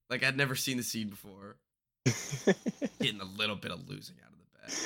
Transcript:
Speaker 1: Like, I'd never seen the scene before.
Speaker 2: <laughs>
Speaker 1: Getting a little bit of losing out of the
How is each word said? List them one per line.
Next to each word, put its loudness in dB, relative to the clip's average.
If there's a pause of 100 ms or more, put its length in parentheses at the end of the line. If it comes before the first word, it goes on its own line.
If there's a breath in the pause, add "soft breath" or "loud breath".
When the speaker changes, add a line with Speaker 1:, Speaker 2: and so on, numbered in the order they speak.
(100)
Speaker 1:
Like, 2
I'd 4
never 4
seen 0
the 0
scene -2
before. -14 (240)
Speaker 2:
<laughs> 0
Speaker 1:
Getting 2
a -6 (140)
little 2
bit -6
of -8
losing -12
out -20
of -20
the -10